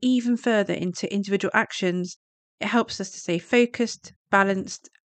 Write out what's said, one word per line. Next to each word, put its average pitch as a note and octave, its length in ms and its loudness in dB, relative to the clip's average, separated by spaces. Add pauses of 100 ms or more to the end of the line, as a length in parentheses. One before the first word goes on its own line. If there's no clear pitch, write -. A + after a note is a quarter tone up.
even B3 340 2
further G#3 380 2
into F3+ 360 -4
individual G3 440 -2
actions, F3+ 640 -2 (420)
it G#3+ 60 -4
helps A3+ 340 0
us F#3+ 100 -8
to - 80 -18
stay E3+ 200 -2
focused, A#3+ 760 0 (180)
balanced, G3 600 0 (140)